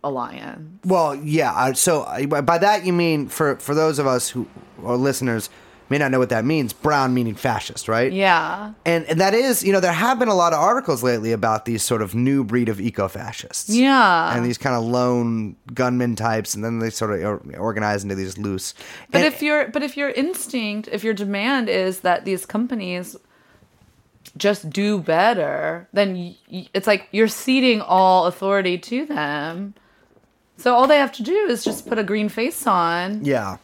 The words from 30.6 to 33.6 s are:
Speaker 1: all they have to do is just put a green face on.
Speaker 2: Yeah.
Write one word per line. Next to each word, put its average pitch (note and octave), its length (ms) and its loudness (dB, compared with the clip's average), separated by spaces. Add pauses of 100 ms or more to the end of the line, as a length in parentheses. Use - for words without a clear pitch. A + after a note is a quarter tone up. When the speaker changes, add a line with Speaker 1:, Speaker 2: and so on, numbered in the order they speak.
Speaker 1:
all B3+ 120 6
they D4 120 6
have C#4 140 2
to A#3 100 -10
do F#4+ 240 0
is A#3+ 180 -2
just - 240 -4
put A3 100 -2
a G#3 60 0
green G#3 240 -2
face A#3 380 -4
on. F3+ 580 0
Speaker 2:
Yeah. A2 400 0